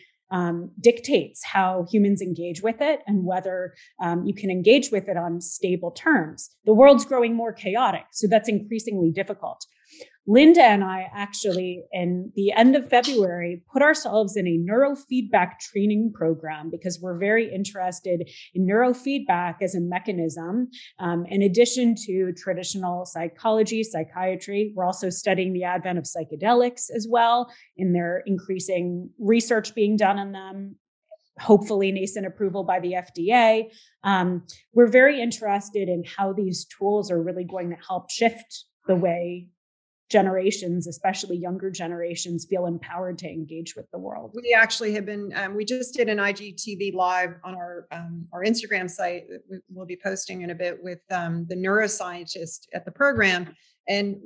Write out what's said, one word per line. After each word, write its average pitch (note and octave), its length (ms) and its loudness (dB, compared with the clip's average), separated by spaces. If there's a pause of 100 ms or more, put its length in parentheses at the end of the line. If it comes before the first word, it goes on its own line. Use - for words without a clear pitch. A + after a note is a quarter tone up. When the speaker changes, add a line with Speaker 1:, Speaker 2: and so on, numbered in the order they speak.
(320)
Speaker 1:
um, F3 380 -2 (100)
dictates A#3 640 2
how F#3 460 0
humans G3+ 320 4
engage F3 400 -6
with A3+ 200 -2
it D4 260 0
and G3 180 0
whether, F#3 480 -4 (260)
um, F3 280 -2
you G3 80 -2
can F#3+ 160 -6
engage G#3+ 400 4
with G3+ 180 -2
it F#3 80 -2
on E3+ 240 -4
stable F3+ 480 -4
terms. E3+ 640 0 (140)
The G#3+ 100 8
world's C4+ 280 10
growing A#3+ 300 0
more A3+ 180 -4
chaotic, G#3 600 -2
so - 160 -2
that's G#3+ 200 4
increasingly G#3 600 -2
difficult. F#3+ 560 -6 (600)
Linda C#4+ 340 10
and G#3 220 8
I F#3 280 -6
actually, F#3 800 -4
in F3+ 440 -2
the G3 160 2
end B3+ 240 6
of C4+ 120 0
February, F#3 760 0 (100)
put C4 80 2
ourselves G#3+ 560 2
in F#3 80 0
a E3+ 140 2
neurofeedback A3+ 1000 0
training G#3+ 540 0
program D#3 560 -4
because E3+ 320 -8
we're F3+ 160 -6
very G#3+ 340 0
interested F#3 800 -6 (240)
in F3+ 140 0
neurofeedback A#3+ 960 0
as F#3 100 -2
a F#3 60 -4
mechanism, F3 880 -4 (300)
um, F3 300 -2
in G3 120 0
addition A#3 540 4 (100)
to F#3 280 -2
traditional F3+ 720 -6
psychology, A3 800 0
psychiatry. F#3 920 -4
We're F#3 100 -2
also F#3 240 -2
studying F#3 440 -2
the F3+ 100 -4
advent F3+ 340 -4
of D#3+ 80 -6
psychedelics G#3+ 880 0
as A3+ 140 -6
well, A#3+ 420 2 (280)
and F3+ 160 2
there F3 320 -2
increasing F3+ 880 -4
research A3+ 560 0
being G#3+ 240 2
done G3 220 2
on G3 120 -10
them, G3 440 -14 (640)
hopefully G#3 520 4
nascent F#3+ 360 -6
approval F#3+ 360 -4
by F#3 160 0
the F3+ 140 -4
F F3+ 220 -8
D F3 180 -2
A. A3+ 380 4 (320)
Um, F3+ 400 0 (300)
we're A#3+ 140 8
very C4 320 6
interested G3+ 720 -4
in F3 140 -2
how G3 300 -4
these F#3 340 -4 (100)
tools G3+ 320 -2
are E3+ 140 -2
really F3+ 220 -6
going F3 260 -8
to E3 60 -10 (100)
help F3+ 240 -8
shift - 540 -4 (200)
the F#3 100 2
way F3 520 -2 (640)
generations, F#3 800 0
especially F3+ 500 -4
younger F3+ 320 -6
generations, E3+ 800 -8
feel F3+ 160 -2
empowered F3 500 -8
to E3+ 120 -14
engage D#3+ 480 -12
with - 160 -18
the F3+ 80 -12
world. - 340 -12
Speaker 2:
We A#3+ 240 0
actually A3 380 2
have G3+ 100 -6
been, G#3 300 -10
um, G3 180 -6
we G#3 100 -4
just B3 300 -6
did A3+ 160 0
an G#3 100 0
I G3+ 140 2
G G3+ 180 -14
T G3+ 220 -10
V F#3+ 220 -6
live F3+ 480 0
on F#3 100 -12
our, F3 380 -12
um, E3+ 420 -12
our F3+ 100 -8
Instagram G#3 460 -2
site F3+ 400 -6
that F#3 180 -16
we, F#3+ 120 -16 (100)
we'll F#3 160 -16
be F3+ 180 -12
posting F#3+ 380 -6
in F3 80 -8
a E3+ 60 -8
bit F3 260 -6
with, F3+ 160 -12 (140)
um, E3+ 360 -4
the F3+ 80 -8
neuroscientist F#3 1200 -2
at F3+ 120 -8
the F3+ 60 -14
program. G3+ 600 2 (340)
And G3+ 280 -2 (100)